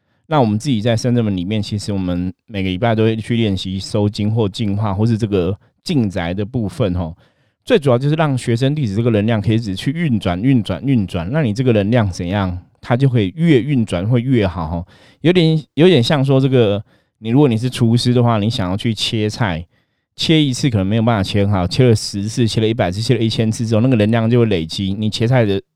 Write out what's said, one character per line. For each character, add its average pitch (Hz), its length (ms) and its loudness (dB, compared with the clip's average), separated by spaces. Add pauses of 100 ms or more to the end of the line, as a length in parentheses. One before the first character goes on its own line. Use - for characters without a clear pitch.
(260)
那 151 140 0
我 120 60 4
们 104 120 0
自 147 120 -4
己 110 100 0
在 113 160 0
圣 120 180 0
真 120 100 2
门 101 120 -2
里 87 80 -4
面， 107 160 -4
其 104 180 -6
实 104 140 -6
我 98 60 -4
们 90 340 -4 (140)
每 101 160 -6
个 95 60 -2
礼 92 80 -2
拜 117 180 0
都 110 100 2
会 113 120 2
去 113 200 -4
练 107 200 0
习 95 220 -6
收 104 300 -2
经 104 220 -2
或 113 180 0
净 101 280 -4
化， 107 180 -4
或 107 120 0
是 117 100 2
这 107 100 -2
个 95 300 0 (260)
进 127 260 0
宅 87 260 -4
的 104 100 -4
部 113 240 -6
分 92 260 -2
吼。 85 220 -6 (480)
最 240 140 2
主 139 120 2
要 120 60 4
就 135 120 -2
是 156 80 0
让 151 200 0
学 117 200 -2
生 135 180 0
弟 151 120 -2
子 95 100 -2
这 117 60 0
个 120 80 2
能 104 160 2
量 113 140 0
可 104 120 0
以 110 40 2
一 - 20 2
直 101 180 -4
去 139 160 -4
运 160 260 0
转、 90 240 -2
运 131 180 4
转、 87 240 -6
运 120 220 0
转， 87 240 -6
那 156 120 0
你 107 120 0
这 131 80 -4
个 127 100 2
能 101 200 2
量 110 180 2
怎 87 160 -8
样， 92 320 -2 (220)
它 - 160 -2
就 135 120 2
可 120 120 2
以 95 160 0
越 156 260 4
运 131 240 0
转 90 180 -4
会 120 160 0
越 120 240 2
好 87 240 -4
吼。 87 160 -6 (360)
有 165 120 2
点， 160 300 2 (120)
有 156 120 4
点 156 160 6
像 135 220 0
说 135 160 4
这 135 80 2
个， 107 360 2 (340)
你 110 120 -8
如 127 80 4
果 147 80 6
你 113 100 2
是 120 140 -2
厨 117 260 2
师 123 160 2
的 123 80 4
话， 117 180 2
你 104 120 0
想 95 180 -4
要 95 80 -4
去 113 160 -4
切 107 380 -2
菜， 87 340 -4 (520)
切 160 260 2
一 139 100 0
次 139 160 -2
可 110 100 0
能 95 60 2
没 101 120 0
有 113 60 2
办 117 140 2
法 98 60 0
切 101 240 0
很 104 60 0
好， 92 120 0
切 127 240 2
了 113 60 6
十 101 300 -4
次， 110 240 0
切 113 120 -2
了 110 60 0
一 113 80 0
百 104 160 0
次， 98 100 -6
切 120 140 0
了 113 80 0
一 113 60 0
千 110 240 0
次 117 120 -4
之 113 120 0
后， 107 40 4
那 123 60 2
个 131 80 4
能 104 160 2
量 113 180 2
就 120 120 4
会 117 60 4
累 87 200 0
积， 98 280 -4
你 107 140 -2
切 113 200 -2
菜 123 160 4
的 98 180 0 (140)